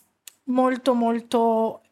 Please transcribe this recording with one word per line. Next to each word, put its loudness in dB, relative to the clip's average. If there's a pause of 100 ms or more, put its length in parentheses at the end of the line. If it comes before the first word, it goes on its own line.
(460)
molto, 0
molto 0 (100)